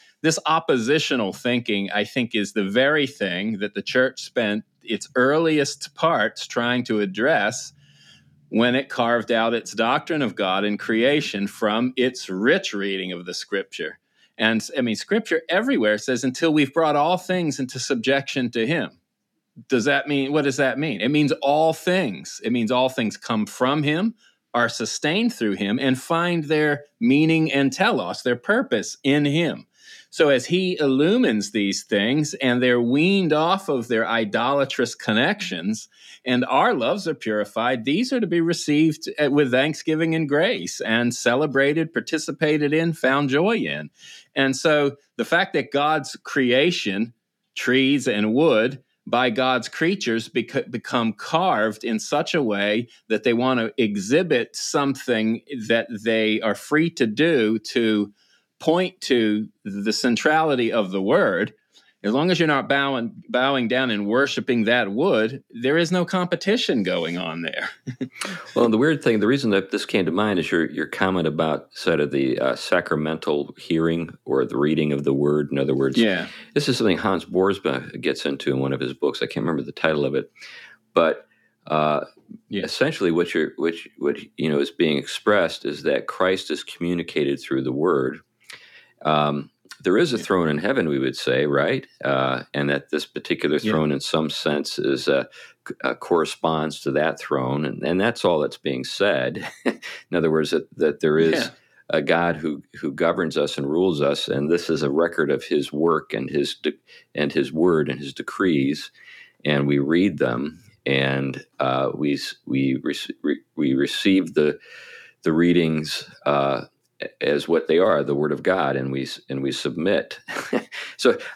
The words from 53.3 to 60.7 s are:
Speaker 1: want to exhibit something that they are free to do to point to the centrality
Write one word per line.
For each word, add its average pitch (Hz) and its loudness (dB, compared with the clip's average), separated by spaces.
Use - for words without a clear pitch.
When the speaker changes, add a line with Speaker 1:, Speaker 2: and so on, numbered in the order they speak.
Speaker 1:
want 127 2
to 113 -2
exhibit 117 0
something 120 0
that 117 2
they 110 2
are 107 0
free 156 0
to - 0
do 113 2
to 107 0
point 180 0
to 107 2
the 101 -4
centrality 131 2